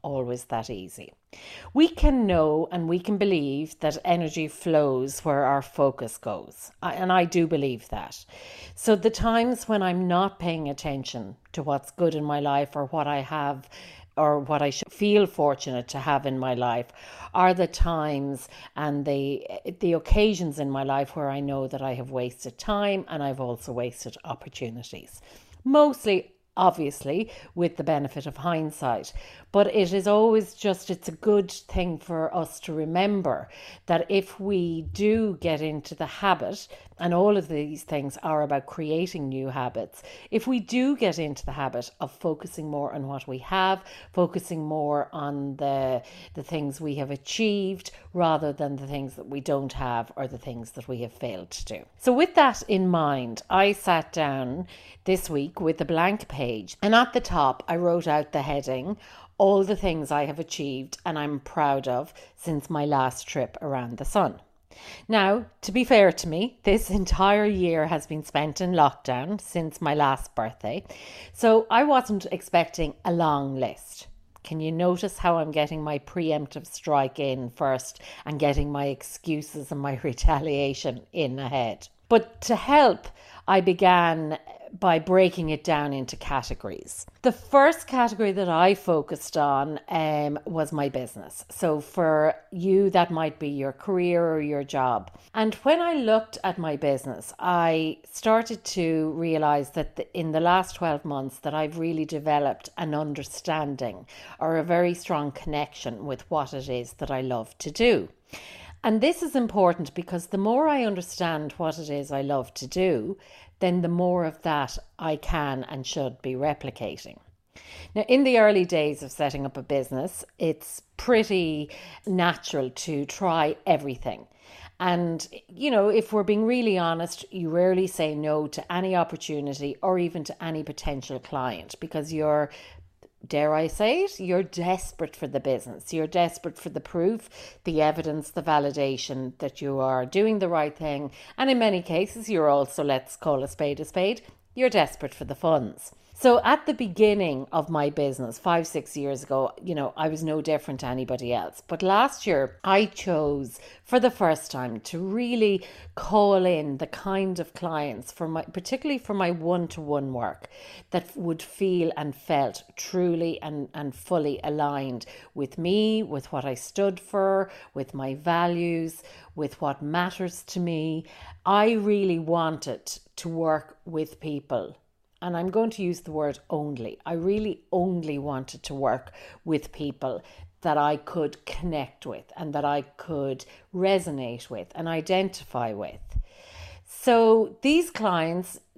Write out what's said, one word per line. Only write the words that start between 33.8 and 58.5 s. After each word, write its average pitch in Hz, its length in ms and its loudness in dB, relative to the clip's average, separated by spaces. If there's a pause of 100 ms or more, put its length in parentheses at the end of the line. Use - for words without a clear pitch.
that 170 240 0
if 196 320 0
we 180 420 -2 (100)
do 214 480 2
get 156 220 0
into 156 320 -6
the 156 120 -6
habit, 190 640 -2 (300)
and 175 140 -2
all 202 240 4
of 170 120 -2
these 147 340 -6
things 139 400 -6
are 156 200 0
about 143 240 -2
creating 160 640 -4
new 131 200 -6
habits, 127 540 -6 (280)
if 220 160 0
we 247 140 0
do 254 360 0
get 180 220 0
into 151 260 -6
the 139 80 -8
habit 131 380 -6 (100)
of 143 120 -8
focusing 156 580 -6
more 147 240 -6
on 139 140 -8
what 139 180 -10
we 131 120 -8
have, 185 440 0 (300)
focusing 175 520 -2
more 147 480 -2
on 143 440 -6
the, 135 460 0 (320)
the 151 80 -10
things 147 380 -6
we 151 140 -4
have 139 160 -6
achieved 196 800 -2 (240)
rather 156 380 2
than 143 240 -4
the 139 100 -10
things 139 280 -8
that - 140 -16
we 143 120 -8
don't 139 320 -2
have 120 440 -4
or 135 120 -6
the 120 100 -12
things 117 340 -12
that 127 140 -16
we 127 120 -8
have 117 140 -8
failed 92 380 -10
to - 140 -10
do. - 200 -12 (140)
So - 140 4
with 330 240 4
that 277 320 4
in 190 200 2
mind, 139 640 0
I 196 220 6
sat 170 400 0
down 139 540 -2 (380)
this 185 240 0
week 147 320 -4
with 160 200 0
a 160 60 -4
blank 175 420 0
page, 120 520 -6
and 214 140 4
at 240 180 6
the 247 80 2
top 147 480 0
I 170 80 0
wrote 170 300 2
out 151 260 0
the 147 100 0
heading, 143 540 -4 (420)